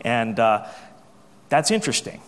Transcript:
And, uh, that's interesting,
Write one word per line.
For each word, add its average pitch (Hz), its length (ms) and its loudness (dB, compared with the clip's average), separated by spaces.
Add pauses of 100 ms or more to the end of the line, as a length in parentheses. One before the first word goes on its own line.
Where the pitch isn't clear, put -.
And, 113 360 0
uh, 110 300 2 (800)
that's 151 240 2
interesting, - 560 -2